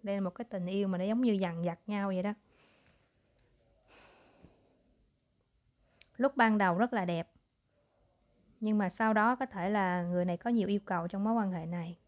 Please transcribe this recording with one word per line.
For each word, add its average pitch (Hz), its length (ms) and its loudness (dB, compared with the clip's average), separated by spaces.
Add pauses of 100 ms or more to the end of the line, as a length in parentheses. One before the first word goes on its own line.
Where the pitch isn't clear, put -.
Đây 202 120 -4
là 196 60 -2
một 180 140 -4
cái 240 100 -10
tình 180 200 -6
yêu 196 220 0
mà 185 100 0
nó 180 80 -2
giống 220 160 0
như 240 120 4
dằn 175 300 -2
vặt 170 240 -2
nhau 202 200 -2
vậy 185 160 -2
đó. 202 100 -2 (3750)
Lúc 277 200 0
ban 220 200 6
đầu 185 200 4
rất 233 160 2
là 202 120 0
đẹp. 170 260 -4 (1300)
Nhưng 214 180 0
mà 196 120 2
sau 220 240 0
đó 220 220 4
có 262 100 -4
thể 190 240 -4
là 185 340 0
người 180 220 0
này 175 120 -2
có 233 120 -6
nhiều 226 180 2
yêu 202 180 0
cầu 175 220 -4
trong 196 160 -4
mối 220 100 0
quan 214 180 0
hệ 165 140 -6
này. 170 320 -6 (100)